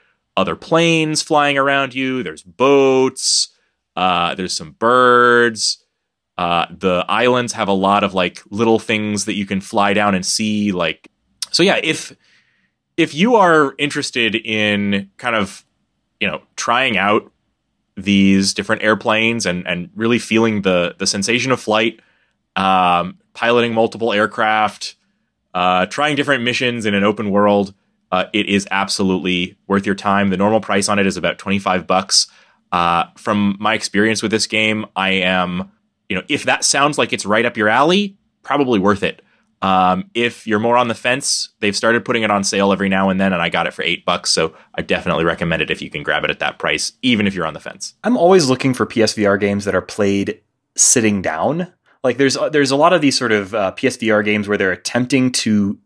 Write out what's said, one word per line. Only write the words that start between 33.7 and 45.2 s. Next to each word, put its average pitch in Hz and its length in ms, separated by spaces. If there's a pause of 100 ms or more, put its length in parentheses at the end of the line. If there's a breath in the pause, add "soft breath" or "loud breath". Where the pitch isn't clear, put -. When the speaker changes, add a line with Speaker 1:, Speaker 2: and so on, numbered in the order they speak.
Speaker 1:
experience 107 480
with 110 80
this 107 160
game, 107 380 (100)
I 95 160
am, 92 600 (360)
you 95 80
know, 95 120
if 143 160
that 127 200
sounds 143 340
like 120 140
it's 120 120
right 107 200
up 120 120
your 107 120
alley, 175 480 (260)
probably 131 360
worth 98 240
it. - 200 (400)
Um, 92 520
if 120 320
you're 107 140
more 117 160
on 123 120
the 113 60
fence, - 540 (120)
they've 101 140
started 117 300
putting 117 180
it 107 80
on 101 140
sale 98 280
every 98 160
now 95 200
and 95 120
then, 98 120
and 87 80
I 85 80
got 85 180
it 65 60
for - 100
eight 85 220
bucks, 87 260
so 82 240 (200 soft breath)
I 85 80
definitely 82 420